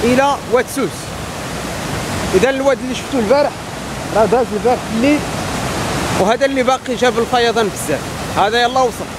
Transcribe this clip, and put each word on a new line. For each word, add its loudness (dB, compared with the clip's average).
الى 4
واد 4
سوس. 0
اذا 4
الواد 2
اللي -4
شفتوه -2
البارح 4
راه 6
داز 2
البارح 2
الليل، 4
وهذا 2
اللي 2
باقي 0
جاب 2
الفيضان 2
بزاف، -2
هذا 4
يلا 2
وصل. 0